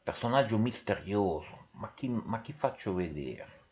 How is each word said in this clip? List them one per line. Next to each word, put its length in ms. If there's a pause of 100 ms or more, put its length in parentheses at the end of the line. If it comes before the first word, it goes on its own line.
Personaggio 560
misterioso, 1160
ma 200
chi, 160
ma 320
chi 100
faccio 440
vedere? 760